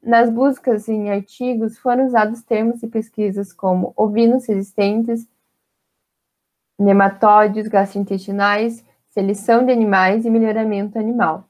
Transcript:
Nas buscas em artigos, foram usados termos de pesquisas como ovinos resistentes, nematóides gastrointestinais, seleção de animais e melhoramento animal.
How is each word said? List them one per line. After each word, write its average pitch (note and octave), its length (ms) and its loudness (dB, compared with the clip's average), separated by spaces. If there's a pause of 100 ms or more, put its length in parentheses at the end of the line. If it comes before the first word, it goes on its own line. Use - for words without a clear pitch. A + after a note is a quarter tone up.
Nas A#3 300 2
buscas A#3 580 -2
em G#3 220 -4
artigos, A3+ 640 -6
foram B3+ 300 0
usados A#3 340 0
termos A3+ 380 -2
de A3+ 80 -12
pesquisas G#3 680 -6
como F#3 420 -2
ovinos A#3 520 0
resistentes, G#3+ 840 -2 (1500)
nematóides G3+ 880 4
gastrointestinais, G3+ 1160 -2 (280)
seleção G#3 520 0
de B3+ 80 2
animais G#3+ 540 2
e A3+ 40 -2
melhoramento A3 680 -2
animal. G#3+ 520 -4